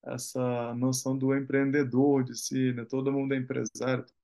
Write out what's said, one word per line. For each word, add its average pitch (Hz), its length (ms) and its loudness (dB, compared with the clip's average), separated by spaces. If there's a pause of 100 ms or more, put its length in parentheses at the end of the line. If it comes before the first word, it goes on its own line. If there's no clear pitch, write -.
essa 123 680 -2
noção 131 420 0
do 131 180 2
empreendedor 135 880 4
de 123 140 -6
si, 131 360 0
né? 117 120 -6
Todo 135 260 -2
mundo 139 220 0
é 135 40 0
empresário 123 680 -4 (180)